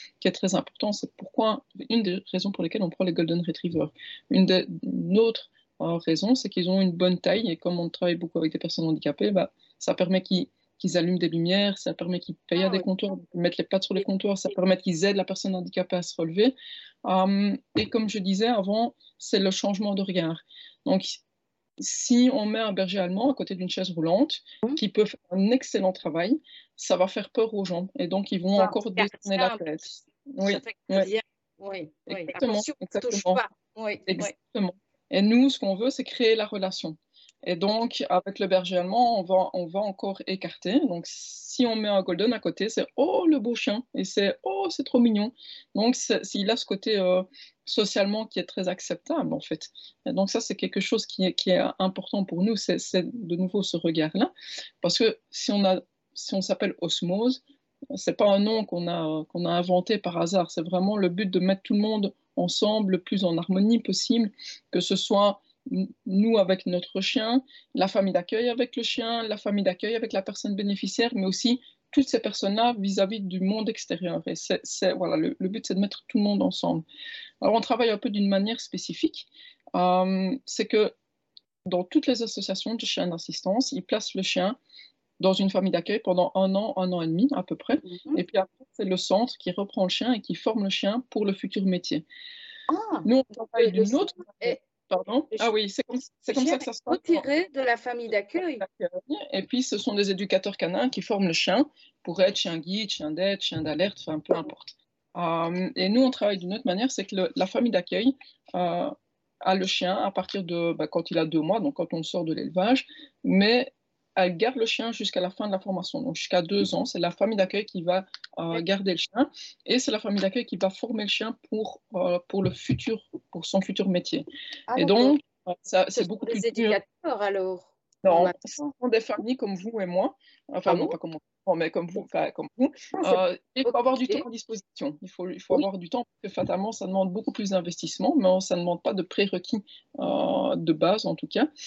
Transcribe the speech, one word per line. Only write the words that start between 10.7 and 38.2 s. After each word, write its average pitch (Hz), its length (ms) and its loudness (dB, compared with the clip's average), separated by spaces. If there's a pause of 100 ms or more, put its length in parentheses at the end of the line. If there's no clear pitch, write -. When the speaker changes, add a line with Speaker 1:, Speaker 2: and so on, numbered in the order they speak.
Speaker 1:
qu'ils 175 180 0
allument 175 220 2
des 175 100 2
lumières, 185 500 0
ça - 160 -6
permet 175 240 -4
qu'ils, - 160 -10 (160)
il 175 80 2
y 185 40 2
a 190 40 4
Speaker 2:
Ah 185 40 2
Speaker 1:
des 190 80 0
Speaker 2:
oui. 180 40 -2
Speaker 1:
comptoirs, 190 340 -2 (180)
mettre 175 240 0
les 170 60 0
pattes 190 200 -2
sur 196 100 -2
les 190 60 2
Speaker 2:
Oui. - 40 -2
Speaker 1:
comptoirs, 196 340 0
ça 196 100 -2
Speaker 2:
Oui. - 60 -6
Speaker 1:
permet 185 240 4
qu'ils 175 260 0
aident 202 120 4
la 185 80 0
personne 190 300 -4
handicapée 185 420 -4
à 180 60 -2
se - 160 -10
relever. 180 360 4 (520)
Euh, 196 500 4 (220)
et 208 100 0
comme 220 200 0
je 214 100 -4
disais 196 300 2
avant, 220 460 2 (240)
c'est - 200 0
le 190 120 4
changement 202 440 0
de 196 80 -2
regard. 170 380 -2 (460)
Donc, 285 180 2 (720)
si 247 540 4
on 214 140 0
met 220 140 -2
un 214 120 -2
berger 190 260 -2
allemand 190 320 2
à 262 40 2
côté 190 200 -6
d'une 180 140 -6
chaise 185 220 -4
roulante, 170 500 2 (220)
Speaker 2:
Mhm. 262 140 0
Speaker 1:
qui 208 120 0
peut 208 160 4
faire - 160 -8 (100)
un 196 200 4
excellent 240 420 2
travail, 180 480 -2 (360)
ça - 200 0
va 185 100 4
faire 208 240 -4
peur 220 220 2
aux 196 120 -2
gens. 180 240 -4 (100)
Et 180 100 -2
donc, 196 240 -2
ils 185 80 0
vont 190 160 2
Speaker 2:
Ça 190 80 8
Speaker 1:
encore 202 200 0
Speaker 2:
fait 220 60 -4
Speaker 1:
détourner 202 460 -2
la 190 160 2
Speaker 2:
un 220 60 -6
Speaker 1:
tête. 160 220 -6 (440)
Speaker 2:
peu. 269 180 -8
Speaker 1:
Oui, 202 100 2
Speaker 2:
Ça - 80 -2
fait 226 160 -14 (120)
Speaker 1:
ouais. 190 160 4
Speaker 2:
dire, 208 180 -2 (360)
oui, 190 320 -10 (160)
oui. - 100 -8
Speaker 1:
Exactement, 190 360 -4
Speaker 2:
Attention, 214 280 -2
on 185 60 -10
touche - 180 -4
Speaker 1:
exactement. 196 300 0
Speaker 2:
pas. 214 140 0 (280)
Oui, 214 160 -6
oui. - 140 -10
Speaker 1:
Exactement. 190 680 -4 (360)
Et 196 120 4
nous, 240 280 6
ce - 80 -2
qu'on 196 180 0
veut, 240 140 0
c'est 262 140 -4
créer 226 300 2
la 214 120 -2
relation. 190 500 -6 (480)
Et 180 100 0
donc, 220 560 0
avec 185 280 0